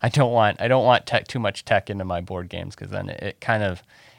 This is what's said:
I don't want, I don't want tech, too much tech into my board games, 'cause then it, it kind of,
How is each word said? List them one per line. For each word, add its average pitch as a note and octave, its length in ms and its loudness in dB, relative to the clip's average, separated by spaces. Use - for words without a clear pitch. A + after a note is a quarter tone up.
I A#2 80 2
don't B2 240 2
want, G#2+ 260 4
I A2 80 0
don't C3 160 4
want B2 220 4
tech, - 220 -2
too C3 120 -6
much G#2 240 -4
tech G2+ 260 0
into G2+ 140 -6
my F#2 160 -4
board F2+ 300 -8
games, F2 260 -10
'cause G2 140 -14
then F#2+ 200 -8
it, - 140 -10
it - 180 -10
kind A2 220 0
of, F#2+ 200 -4